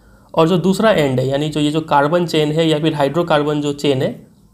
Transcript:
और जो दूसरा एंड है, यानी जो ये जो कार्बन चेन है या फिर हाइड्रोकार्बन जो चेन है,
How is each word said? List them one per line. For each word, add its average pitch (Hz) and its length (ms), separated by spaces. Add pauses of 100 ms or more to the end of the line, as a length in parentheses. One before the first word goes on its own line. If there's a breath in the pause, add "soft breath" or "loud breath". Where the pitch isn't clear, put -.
(340 soft breath)
और 165 140
जो 185 100
दूसरा 180 320
एंड 139 300
है, 131 80
यानी 143 200
जो 151 120
ये 147 100
जो 160 100
कार्बन 156 460
चेन 156 260
है 165 160
या 156 100
फिर 151 160
हाइड्रोकार्बन 147 680
जो 147 120
चेन 143 300
है, 214 240 (260)